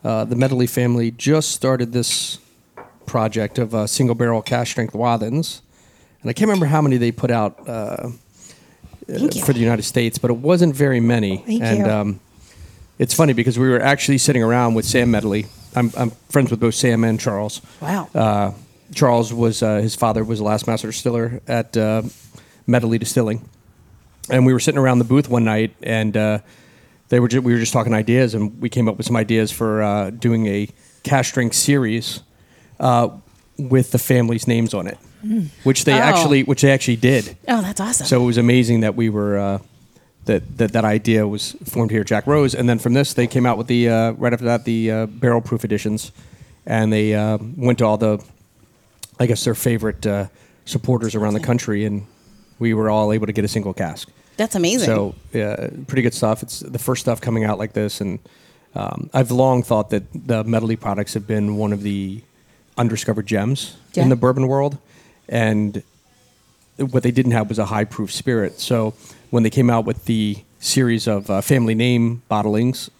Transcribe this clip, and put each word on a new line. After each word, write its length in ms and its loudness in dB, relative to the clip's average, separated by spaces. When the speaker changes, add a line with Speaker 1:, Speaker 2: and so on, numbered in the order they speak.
Speaker 1:
Uh, 220 -2
the 100 -2
Medley 320 2
family 460 0
just 400 0
started 400 -2
this 460 -4
project 520 -2
of, 160 -4
uh, 120 0
single 280 0
barrel 260 0
cask 320 -2
strength 220 -4
Wathens. 680 -2
And 80 -4
I 20 -4
can't 160 0
remember 160 2
how 160 2
many 160 2
they 160 0
put 180 -2
out, 380 -2
uh, 400 -8
Speaker 2:
Thank 300 -2
you. 80 -6
Speaker 1:
for 80 2
the 80 0
United 220 2
States, 360 -2
but 120 -2
it 80 0
wasn't 360 2
very 260 2
many. 380 2
Speaker 3:
Thank 240 -4
Speaker 1:
And, 180 2
Speaker 3:
you. 120 2
Speaker 1:
um, 280 -2
it's 160 0
funny 200 4
because 240 0
we 100 4
were 120 4
actually 380 2
sitting 240 2
around 320 4
with 120 0
Sam 240 2
Medley. 360 0
I'm, 200 2
I'm 140 0
friends 200 2
with 100 -2
both 140 2
Sam 300 2
and 160 0
Charles. 400 -4
Speaker 2:
Wow. 340 -4
Speaker 1:
Uh, 380 0
Charles 400 2
was, 280 0
uh, 140 2
his 180 0
father 300 0
was 140 -4
the 60 -4
last 220 -2
master 220 -2
distiller 580 -4
at, 300 -2
uh, 260 0
Medley 320 2
Distilling. 480 -2
And 160 4
we 80 6
were 60 2
sitting 180 0
around 220 4
the 40 2
booth 240 2
one 160 2
night, 380 0
and, 340 -2
uh, 220 0
they 100 4
were 80 4
ju-, 140 0
we 100 2
were 60 4
just 160 -2
talking 180 0
ideas, 420 2
and 280 -4
we 80 -4
came 180 0
up 80 -2
with 100 -8
some 100 0
ideas 360 0
for, 300 -2
uh, 280 0
doing 360 0
a 220 -2
cask 280 0
strength 240 -2
series, 640 0
uh, 280 4
with 340 2
the 60 2
family's 500 0
names 260 0
on 120 -4
it, 120 -12
Speaker 3:
Mm. 220 -2
Speaker 1:
which 220 2
they 80 4
Speaker 2:
Oh. 60 4
Speaker 1:
actually, 440 4
which 200 0
they 100 6
actually 240 0
did. 400 2
Speaker 2:
Oh, 140 2
that's 180 -6
awesome. 260 -4
Speaker 1:
So 160 2
it 40 2
was 120 2
amazing 420 4
that 160 0
we 140 0
were, 280 0
uh, 200 -2
that, 340 -2
that, 140 2
that 120 2
idea 440 2
was 260 -6
formed 260 -2
here 100 0
at 60 -4
Jack 200 0
Rose, 280 2
and 140 0
then 100 2
from 160 0
this 180 2
they 140 2
came 200 0
out 120 0
with 100 -6
the, 220 4
uh, 220 2
right 200 -2
after 140 -4
that, 180 0
the, 260 0
uh, 160 -2
barrel 360 0
proof 220 -6
editions, 480 -4
and 260 2
they, 220 2
uh, 240 0
went 220 2
to 80 4
all 120 2
the, 200 2
I 60 4
guess, 180 0
their 100 0
favorite, 520 -2
uh, 200 -2
supporters 500 -2
around 200 0
the 60 -2
country, 440 -2
and 220 -4
we 160 0
were 160 0
all 220 2
able 140 0
to 60 -6
get 120 0
a 40 -2
single 240 -4
cask. 360 -8
Speaker 2:
That's 200 -2
amazing. 300 0
Speaker 1:
So, 280 0
yeah, 360 -4
pretty 160 0
good 120 0
stuff. 280 -2
It's 180 -12
the 180 -10
first 240 -4
stuff 180 -2
coming 240 -2
out 140 -2
like 140 -8
this, 280 -4
and, 180 -6
um, 400 -8
I've 160 2
long 320 2
thought 280 0
that 120 -2
the 300 -4
Medley 340 0
products 380 -6
have 120 -6
been 300 -2
one 160 -2
of 120 -6
the 380 -6
undiscovered 500 -2
gems 480 -4
Speaker 2:
Yeah. 80 2
Speaker 1:
in 60 6
the 80 4
bourbon 320 2
world, 300 -2
and 540 0
what 280 0
they 80 2
didn't 200 2
have 160 0
was 100 -4
a 80 0
high 180 0
proof 280 -8
spirit. 480 -2
So 340 0
when 140 2
they 60 2
came 200 4
out 140 2
with 220 -6
the 320 0
series 480 0
of, 240 -2
uh, 100 0
family 360 2
name 520 0
bottlings 600 -2